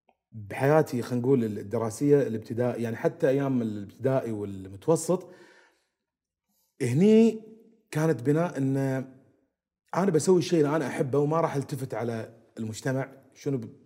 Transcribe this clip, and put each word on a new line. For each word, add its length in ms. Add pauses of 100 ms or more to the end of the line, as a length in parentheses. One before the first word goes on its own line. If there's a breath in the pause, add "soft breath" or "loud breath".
(320)
بحياتي، 720
خلينا 240
نقول 180
الدراسية، 800
الابتدائي، 600
يعني 140
حتى 320
أيام 340
الابتدائي 680
والمتوسط، 960 (1500 soft breath)
هني 600 (480)
كانت 320
بناء 360
إن 460 (920)
أنا 140
بسوي 280
الشيء 260
اللي 120
أنا 100
أحبه 320
وما 220
راح 160
ألتفت 380
على 340 (300)
المجتمع 500 (260)
شنو 240
ب-، 100 (180)